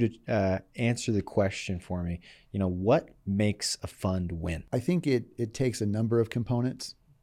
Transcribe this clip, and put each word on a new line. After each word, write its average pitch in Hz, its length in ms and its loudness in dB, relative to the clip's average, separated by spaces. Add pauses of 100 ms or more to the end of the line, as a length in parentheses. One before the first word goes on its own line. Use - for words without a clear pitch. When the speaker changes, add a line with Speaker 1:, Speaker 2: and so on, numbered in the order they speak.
Speaker 1:
to, - 240 -6
uh, 95 260 2 (160)
answer 117 360 0
the 101 100 2
question 95 580 -2
for 90 220 -6
me. 87 180 -4 (320)
You 101 80 -4
know, 95 100 2
what 95 400 2 (180)
makes 101 560 0
a - 40 -8
fund 92 440 -2
win? 82 320 -4 (100)
Speaker 2:
I 127 60 0
think 170 260 2
it, 123 200 2 (120)
it 113 160 -4
takes 127 280 -2
a 107 40 2
number 110 340 2
of 113 120 2
components 120 640 -2 (280)